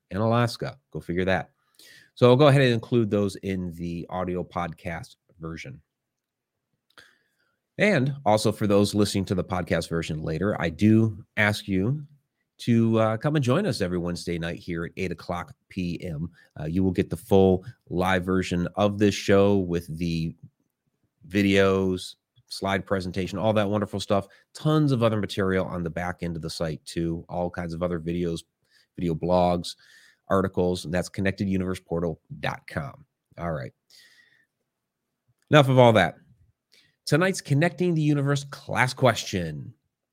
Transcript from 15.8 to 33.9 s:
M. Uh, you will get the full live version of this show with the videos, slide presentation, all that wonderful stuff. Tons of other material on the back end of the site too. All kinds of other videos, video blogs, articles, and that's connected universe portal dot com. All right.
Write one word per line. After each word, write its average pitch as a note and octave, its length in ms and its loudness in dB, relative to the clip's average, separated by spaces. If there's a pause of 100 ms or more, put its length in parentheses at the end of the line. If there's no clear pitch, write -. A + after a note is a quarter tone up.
M. D#2 300 -8 (260)
Uh, D2+ 60 -10
you F2 220 0
will F#2+ 80 2
get F#2+ 160 -2
the E2 80 -4
full F#2+ 480 4 (240)
live F2+ 340 0
version F#2 420 0 (120)
of G2+ 200 2
this G2+ 160 4
show G2+ 440 4
with F2 280 -2 (120)
the E2 360 -4 (920)
videos, G2 880 2 (320)
slide G2 380 -4
presentation, F#2 520 -4
all G#2+ 140 0
that G#2 180 0
wonderful G2+ 300 -4
stuff. G2 260 -2 (280)
Tons D3+ 400 2
of A#2 100 2
other A2 160 2
material F#2+ 460 0
on F2+ 180 -6
the E2 60 -4
back F2 340 -6
end E2+ 140 -6
of D2+ 40 -10
the D#2+ 80 -8
site D#2 360 -6
too. E2 420 -4
All F2 220 -4
kinds E2+ 240 -8
of E2 100 -6
other F2 160 -4
videos, E2+ 440 -4 (520)
video F2 180 -2
blogs, F2 640 0 (540)
articles, F#2 560 0
and D#2 80 -6
that's F2 160 -2
connected G2 400 -4
universe F#2 320 -4
portal E2 400 -6 (180)
dot - 280 -6
com. - 360 -10 (340)
All E2+ 140 -6
right. C2+ 220 -10 (1800)